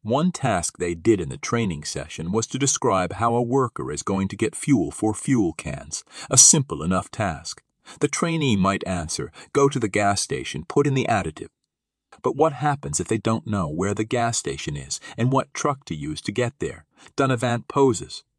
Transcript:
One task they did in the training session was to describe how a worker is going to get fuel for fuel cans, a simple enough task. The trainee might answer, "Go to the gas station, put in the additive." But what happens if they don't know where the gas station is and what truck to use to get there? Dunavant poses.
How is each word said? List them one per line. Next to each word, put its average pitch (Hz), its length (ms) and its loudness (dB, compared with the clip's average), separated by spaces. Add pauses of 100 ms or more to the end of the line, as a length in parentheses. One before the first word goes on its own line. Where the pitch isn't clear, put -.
One 147 300 2
task - 440 -2
they 87 180 -2
did 101 240 4
in 76 120 -4
the 71 80 -8
training 92 460 -2
session 78 460 -8
was 110 180 0
to 135 100 -8
describe 101 560 0
how 117 200 0
a 120 60 2
worker 123 500 0
is 151 120 -6
going 95 260 0
to - 80 -8
get - 180 -2
fuel 98 360 2
for 107 240 0
fuel 104 400 0
cans, - 500 -10 (260)
a 131 60 4
simple 127 460 6
enough 90 280 0
task. 82 520 -6 (380)
The 147 80 2
trainee 160 460 2
might 95 320 2
answer, 80 460 -6 (220)
"Go 139 160 6
to 139 100 -2
the 110 80 0
gas 101 320 2
station, - 480 -6
put 143 180 2
in 139 60 2
the 131 160 2
additive." 90 400 -2 (760)
But 127 140 0
what 156 160 4
happens 143 480 -2
if - 80 -4
they 110 80 0
don't 110 300 0
know 101 200 -2
where 90 280 -2
the 110 100 -2
gas 117 320 0
station - 400 -6
is 67 240 -10 (160)
and 127 160 2
what 131 220 0
truck 143 320 -4
to 82 100 -6
use 73 240 -8
to - 120 -4
get 120 260 -2
there? - 260 -8 (320)
Dunavant 123 500 0
poses. - 580 2 (140)